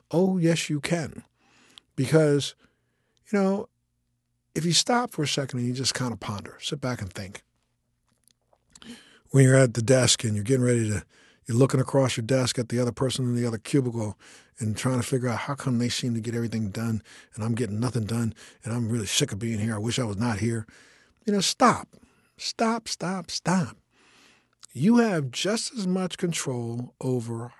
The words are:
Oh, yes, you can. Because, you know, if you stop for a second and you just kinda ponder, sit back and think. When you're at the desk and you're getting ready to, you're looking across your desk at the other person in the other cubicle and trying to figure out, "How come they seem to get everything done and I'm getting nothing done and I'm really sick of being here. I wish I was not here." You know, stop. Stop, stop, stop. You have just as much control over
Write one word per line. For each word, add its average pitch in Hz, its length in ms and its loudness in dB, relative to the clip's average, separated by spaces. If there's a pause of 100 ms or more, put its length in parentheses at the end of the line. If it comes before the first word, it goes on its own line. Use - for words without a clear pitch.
Oh, 190 280 2
yes, 165 300 2
you 151 120 -2
can. 160 440 -4 (720)
Because, 143 600 4 (760)
you 208 60 2
know, 196 320 0 (840)
if 151 100 -2
you 170 80 2
stop 240 380 2
for - 100 -4
a 143 60 0
second 135 320 -4
and 120 80 -2
you 123 80 -2
just 127 180 -2
kinda 120 220 -4
ponder, 98 440 -10
sit 143 220 -8
back 123 200 -4
and 95 120 -8
think. 98 300 -12 (1900)
When 135 140 8
you're 131 120 8
at 131 200 6
the 123 80 0
desk 127 400 4
and 110 100 -2
you're 104 100 -2
getting 127 220 2
ready 120 240 2
to, 101 160 -4 (400)
you're 117 120 -2
looking 131 220 4
across 131 380 2
your 113 80 -4
desk 127 320 0
at 120 120 -2
the 120 100 -2
other 123 120 0
person 127 340 -2
in 123 100 0
the 120 100 0
other 113 140 -4
cubicle 117 580 -2 (400)
and 107 180 -2
trying 127 240 -2
to 117 60 -2
figure 127 240 -2
out, 113 120 -4
"How 143 120 -6
come 135 240 -2
they 120 120 0
seem 120 260 -4
to 113 40 -4
get 113 140 -6
everything 113 360 -2
done 110 340 -4 (320)
and 107 80 -6
I'm 117 100 0
getting 107 260 -2
nothing 117 260 -2
done 113 280 -2 (300)
and 110 100 -6
I'm 117 160 -2
really 117 160 -2
sick - 260 0
of 101 60 -8
being 113 220 -4
here. 110 160 -2
I 104 40 -4
wish 113 200 -2
I 135 40 0
was 101 140 -4
not 113 220 -2
here." 113 260 -2 (600)
You 208 60 2
know, 202 80 2
stop. - 540 2 (400)
Stop, 226 520 -2
stop, 185 420 -6
stop. 175 480 0 (960)
You 196 240 4
have 180 320 2
just 196 480 -4
as 202 80 -2
much 185 320 -2
control 123 800 -4
over 117 600 -4